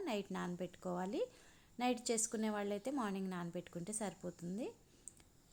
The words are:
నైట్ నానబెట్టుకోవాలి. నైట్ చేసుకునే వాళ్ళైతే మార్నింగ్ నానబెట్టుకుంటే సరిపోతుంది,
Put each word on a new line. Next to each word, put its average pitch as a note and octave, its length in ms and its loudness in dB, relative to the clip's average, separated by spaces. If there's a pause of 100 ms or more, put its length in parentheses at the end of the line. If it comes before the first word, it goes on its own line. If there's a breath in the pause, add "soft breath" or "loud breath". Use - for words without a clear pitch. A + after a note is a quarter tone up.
నైట్ G#3 260 0
నానబెట్టుకోవాలి. F3+ 880 0 (560 loud breath)
నైట్ B3 260 4
చేసుకునే A3 460 2
వాళ్ళైతే G#3 420 0
మార్నింగ్ G3 400 2
నానబెట్టుకుంటే F3 600 -4
సరిపోతుంది, F#3 720 -2 (880 loud breath)